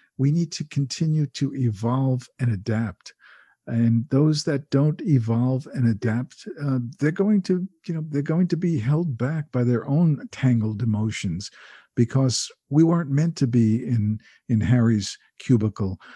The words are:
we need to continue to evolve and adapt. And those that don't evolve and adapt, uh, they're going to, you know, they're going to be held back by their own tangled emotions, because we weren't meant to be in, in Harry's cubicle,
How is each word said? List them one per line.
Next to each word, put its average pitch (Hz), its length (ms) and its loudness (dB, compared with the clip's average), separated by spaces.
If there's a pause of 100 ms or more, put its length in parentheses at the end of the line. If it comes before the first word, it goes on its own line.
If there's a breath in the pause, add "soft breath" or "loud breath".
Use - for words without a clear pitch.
(180 soft breath)
we 135 140 2
need 170 220 -2
to - 120 -8
continue 151 640 -2
to - 260 -6
evolve 127 760 -2 (120)
and 120 120 0
adapt. 107 600 -4 (540 soft breath)
And 117 420 2
those 147 360 2
that 143 240 -4
don't 147 320 2
evolve 127 720 0
and 123 160 2
adapt, 113 580 -4 (160)
uh, 135 160 -2 (200)
they're 147 120 2
going 202 320 2
to, 185 240 -2 (180)
you 175 80 -6
know, 160 140 -6
they're 147 140 -2
going 165 260 0
to 165 100 0
be 170 220 0
held 143 380 0
back 147 340 -4
by 123 140 0
their 120 200 2
own 170 460 2
tangled 110 500 0
emotions, 104 680 -2 (460 loud breath)
because 123 520 0 (200)
we 151 140 4
weren't 165 260 2
meant 156 260 0
to 139 120 0
be 117 360 2
in, 110 360 0 (280 soft breath)
in 113 140 2
Harry's 113 560 2 (220 soft breath)
cubicle, 104 600 0 (160 loud breath)